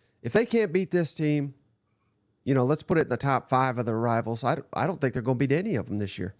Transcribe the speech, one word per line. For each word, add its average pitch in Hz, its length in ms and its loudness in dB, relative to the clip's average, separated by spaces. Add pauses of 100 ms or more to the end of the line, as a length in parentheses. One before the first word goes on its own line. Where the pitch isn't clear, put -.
(240)
if 120 100 -6
they 226 120 4
can't 220 280 0
beat 190 180 0
this 175 240 0
team, 147 380 -2 (880)
you 139 100 2
know, 131 100 4
let's 143 200 0
put 165 140 0
it 156 40 4
in - 80 0
the 123 80 0
top 135 320 0
five 131 300 2
of 113 60 0
their 113 140 0
rivals. 117 440 0
I, 131 140 2 (160)
I 127 140 0
don't 117 140 -4
think 131 120 0
they're 127 100 -4
gonna 127 160 0
beat 135 120 2
any 180 260 0
of 98 100 -4
them 101 120 -4
this 101 200 -6
year. 92 200 -6